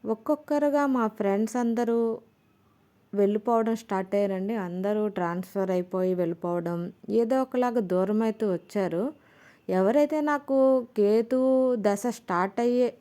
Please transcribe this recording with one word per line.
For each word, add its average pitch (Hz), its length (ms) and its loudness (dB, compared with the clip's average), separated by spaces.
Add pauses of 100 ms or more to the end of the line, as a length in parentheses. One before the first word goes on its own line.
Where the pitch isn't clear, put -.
ఒక్కొక్కరుగా 294 800 0
మా 254 220 0
ఫ్రెండ్స్ 214 480 -2
అందరూ 233 420 0 (1160)
వెళ్ళిపోవడం 214 600 2
స్టార్ట్ 190 380 -6
అయ్యారండి. 196 440 -2
అందరూ 190 500 -2
ట్రాన్స్‌ఫర్ 185 640 -4
అయిపోయి 185 420 -2
వెళ్ళిపోవడం, 170 680 -2 (320)
ఏదో 233 300 2
ఒకలాగా 247 400 -2
దూరం 190 400 0
అయితే 220 240 -2
వచ్చారు. 180 580 -2 (640)
ఎవరైతే 262 540 2
నాకు 285 360 -2 (360)
కేతు 220 460 2 (400)
దశ 202 320 0
స్టార్ట్ 190 480 -2
అయ్యే 240 280 2 (140)